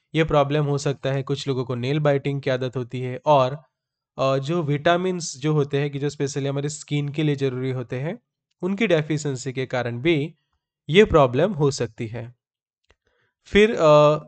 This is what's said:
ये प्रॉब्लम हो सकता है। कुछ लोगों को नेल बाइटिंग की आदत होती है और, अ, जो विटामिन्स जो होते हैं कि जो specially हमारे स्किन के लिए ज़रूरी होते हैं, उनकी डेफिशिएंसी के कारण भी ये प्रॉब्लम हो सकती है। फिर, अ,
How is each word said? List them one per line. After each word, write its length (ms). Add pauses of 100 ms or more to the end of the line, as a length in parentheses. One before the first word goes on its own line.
(160)
ये 80
प्रॉब्लम 420
हो 120
सकता 340
है। 120
कुछ 240
लोगों 180
को 100
नेल 240
बाइटिंग 420
की 80
आदत 280
होती 220
है 260
और, 380 (540)
अ, 200
जो 260
विटामिन्स 760
जो 160
होते 260
हैं 100
कि 100
जो 100
specially 380
हमारे 220
स्किन 400
के 140
लिए 120
ज़रूरी 360
होते 280
हैं, 200 (420)
उनकी 260
डेफिशिएंसी 680
के 120
कारण 340
भी 360 (540)
ये 160
प्रॉब्लम 460
हो 200
सकती 360
है। 280 (1120)
फिर, 300
अ, 420 (100)